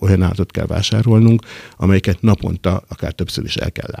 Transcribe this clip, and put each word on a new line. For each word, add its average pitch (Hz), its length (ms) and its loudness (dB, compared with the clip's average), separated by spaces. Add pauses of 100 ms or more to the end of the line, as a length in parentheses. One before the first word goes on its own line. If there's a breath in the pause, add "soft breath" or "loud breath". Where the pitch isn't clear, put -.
olyan 92 220 4
állatot 90 280 -2
kell - 160 -4
vásárolnunk, 110 760 2 (340 loud breath)
amelyiket 95 460 0
naponta 92 640 0
akár - 240 -8
többször - 320 -8
is - 120 -8
el - 160 -6
kell - 160 -10 (120)